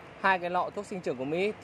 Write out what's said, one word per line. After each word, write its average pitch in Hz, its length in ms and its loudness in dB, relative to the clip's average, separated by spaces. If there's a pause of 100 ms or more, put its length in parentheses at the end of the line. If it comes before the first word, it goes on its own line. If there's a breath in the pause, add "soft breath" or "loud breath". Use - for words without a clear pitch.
(200)
hai 190 180 6
cái 175 120 -4
lọ 175 240 2
thuốc 202 120 -6
sinh 196 140 -6
trưởng 160 160 -2
của 127 80 -4
Mỹ 180 280 2 (120)